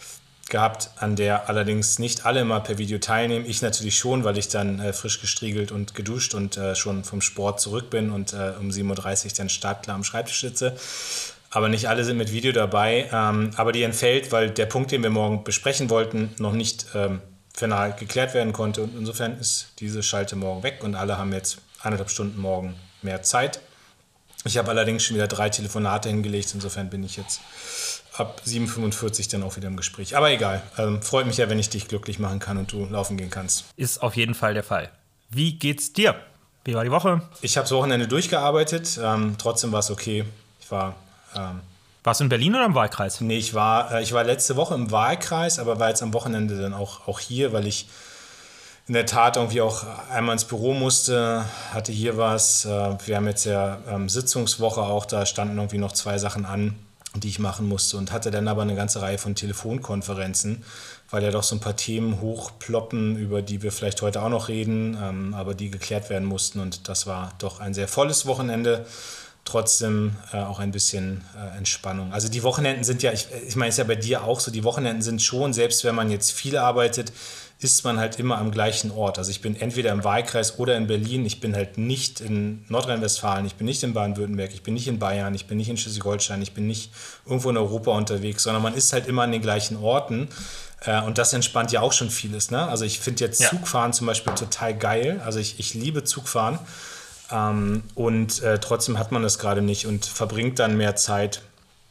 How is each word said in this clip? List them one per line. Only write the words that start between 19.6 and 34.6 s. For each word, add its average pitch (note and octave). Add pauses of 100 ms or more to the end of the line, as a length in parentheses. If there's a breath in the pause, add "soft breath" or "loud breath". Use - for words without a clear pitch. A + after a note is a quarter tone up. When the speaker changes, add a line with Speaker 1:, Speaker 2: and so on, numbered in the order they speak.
Speaker 1:
diese G#2+
Schalte G2+
morgen F#2+
weg C3+
und G#2
alle G2
haben G2
jetzt F#2+ (240)
eineinhalb G#2
Stunden G#2
morgen F#2 (260)
mehr F#2+
Zeit. B2+ (840 soft breath)
Ich A2
habe A2+
allerdings A2
schon A2+
wieder G#2
drei G#2
Telefonate G#2+
hingelegt. G#2
Insofern G2
bin G2
ich -
jetzt - (760 loud breath)
ab -
sieben A#2
fünfundvierzig G#2+
dann G2+
auch F#2+
wieder F#2+
im F#2+
Gespräch. G2
Aber D3
egal, G2+ (160)
ähm, G#2
freut C3
mich A2+
ja, A#2
wenn G#2+
ich G#2+
dich G2
glücklich G#2
machen G2
kann G2+
und F#2+
du G2+
laufen G2+
gehen F#2
kannst. - (100)
Speaker 2:
Ist -
auf A#2
jeden A#2
Fall G#2+
der G#2+